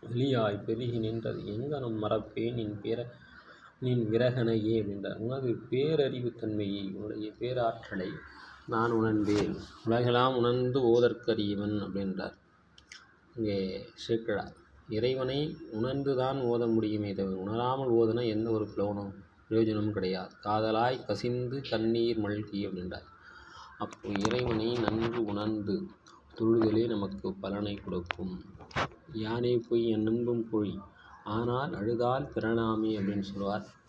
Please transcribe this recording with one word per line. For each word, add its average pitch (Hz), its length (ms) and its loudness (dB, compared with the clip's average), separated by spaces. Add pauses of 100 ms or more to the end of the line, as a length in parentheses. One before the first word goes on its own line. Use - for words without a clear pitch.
"வெளியாய் 117 600 0
பெருகி 117 360 -2
நின்றது 110 480 -2
எங்கனம் 120 520 -4
மறப்பேன் 110 600 -2
நின் 104 220 -4
பேர-, 117 300 -4 (720)
நின் 123 260 2
விரகனையே" 113 680 4
அப்படின்றார். 101 420 -4
உனது 127 340 -2 (120)
பேரறிவு 131 720 0
தன்மையை, 104 560 -2
உன்னுடைய 107 420 -6
பேராற்றலை 113 760 -4 (580)
நான் 117 240 2
உணர்ந்தேன். 107 600 4 (280)
"உலகெல்லாம் 123 560 4
உணர்ந்து 123 480 2
ஓதற்கரியவன்" 107 960 4
அப்படின்றார் 98 560 -4 (1000)
இங்கே 104 220 0 (400)
சேக்கிழார். - 580 -2 (340)
இறைவனை 131 500 0 (340)
உணர்ந்துதான் 135 720 0
ஓத 117 220 2
முடியுமே 107 460 2
தவிர, 95 240 -2
உணராமல் 120 560 0
ஓதுனா 113 340 6
எந்த 110 240 0
ஒரு 107 140 2
புலவனும் 101 480 -4 (300)
பிரயோஜனமும் 107 540 2
கிடையாது. 92 440 -2
"காதலாய் 110 640 0
கசிந்து 123 580 -2
கண்ணீர் 117 580 2
மல்கி" 104 400 -2
அப்படின்றார். 92 460 -6 (720)
அப்போ - 280 -8 (120)
இறைவனை 113 500 2 (100)
நன்கு 113 460 2
உணர்ந்து 101 500 -2 (600)
தொழுதலே 113 520 4
நமக்கு 98 420 -4 (120)
பலனை 101 340 -4
கொடுக்கும். 92 600 -6 (800)
"யானே 120 440 0
பொய் 117 300 2
என் 107 200 2
இன்பம் 117 400 0
பொய், 104 260 0 (500)
ஆனால் 120 500 -2
அழுதால் 120 560 0
பிறனாமே" 110 640 0
அப்படின்னு 98 340 -2
சொல்லுவார் 98 380 -4 (220)